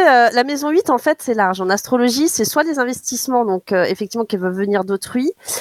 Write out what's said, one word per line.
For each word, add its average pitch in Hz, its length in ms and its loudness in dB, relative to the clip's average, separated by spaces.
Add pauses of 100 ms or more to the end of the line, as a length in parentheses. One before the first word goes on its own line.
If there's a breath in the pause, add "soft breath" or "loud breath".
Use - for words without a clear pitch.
euh, 240 240 6
la 240 120 2
maison 285 260 -4
huit, 359 180 2
en 269 100 4
fait, 302 220 0
c'est 247 140 -2
large. 190 260 0
En 185 80 -2
astrologie, 247 600 2
c'est 226 180 -2
soit 302 160 0
les 311 160 -2
investissements, 247 640 -2
donc, 185 280 -4
euh, 180 120 2
effectivement, 214 400 -4
qui 214 140 -4
veulent 180 160 -4
venir 196 300 -2
d'autrui, 247 480 -4 (280 loud breath)